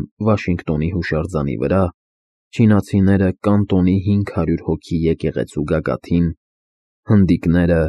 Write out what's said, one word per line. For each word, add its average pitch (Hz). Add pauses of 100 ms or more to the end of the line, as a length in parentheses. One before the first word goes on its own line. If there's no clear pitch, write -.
(220)
Վաշինգտոնի 87
հուշարձանի 80
վրա, 80 (680)
չինացիները՝ 98
Կանտոնի 98
հինգ 101
հարյուր 82
հոգի 82
եկեղեցու 76
գագաթին, 80 (800)
հնդիկները՝ 87